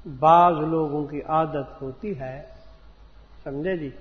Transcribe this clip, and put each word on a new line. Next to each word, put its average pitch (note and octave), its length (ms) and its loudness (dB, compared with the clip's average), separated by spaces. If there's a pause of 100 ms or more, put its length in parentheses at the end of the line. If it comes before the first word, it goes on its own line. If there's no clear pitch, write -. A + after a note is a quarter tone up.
(180)
بعض E3+ 380 8
لوگوں D3+ 480 -2
کی C#3+ 240 -8
عادت D3+ 540 -4
ہوتی C3+ 380 -10
ہے، C3 220 -12 (1000)
سمجھے D3+ 320 -4
جی D3 140 -8 (100)